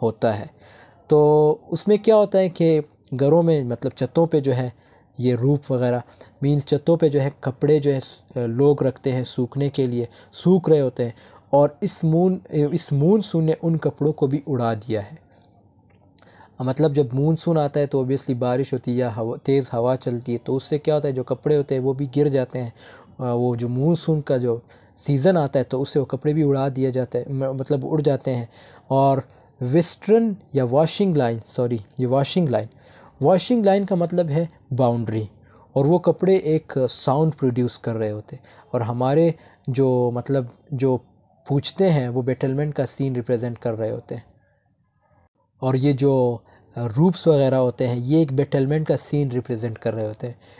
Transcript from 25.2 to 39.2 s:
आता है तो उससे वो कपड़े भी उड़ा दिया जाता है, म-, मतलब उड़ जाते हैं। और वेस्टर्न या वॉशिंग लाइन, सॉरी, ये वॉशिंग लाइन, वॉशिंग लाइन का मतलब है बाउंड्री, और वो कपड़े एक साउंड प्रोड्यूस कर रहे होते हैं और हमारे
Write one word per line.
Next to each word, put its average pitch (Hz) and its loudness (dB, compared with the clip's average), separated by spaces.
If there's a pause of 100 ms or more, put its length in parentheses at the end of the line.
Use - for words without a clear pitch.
आता 143 0
है 127 2
तो 131 -4
उससे 143 -2
वो 131 0
कपड़े - -2
भी 156 2
उड़ा 139 2
दिया 131 -2
जाता 123 -2
है, 139 -8
म-, 135 -4
मतलब 135 -2
उड़ 151 -2
जाते 139 0
हैं। 120 -6 (400)
और 135 2 (320)
वेस्टर्न 185 0 (200)
या 131 0
वॉशिंग 160 0
लाइन, 117 0
सॉरी, 120 -4 (180)
ये 127 -2
वॉशिंग 139 0
लाइन, 110 -2 (520)
वॉशिंग 190 2
लाइन 196 2
का 190 -2
मतलब 175 0
है 165 -2 (240)
बाउंड्री, 117 0 (460)
और 139 2
वो 175 4
कपड़े 180 2
एक 160 -2
साउंड 143 0
प्रोड्यूस 123 -2
कर 113 -6
रहे 110 -4
होते 107 -12
हैं - -20 (300)
और 123 -2
हमारे 135 0 (340)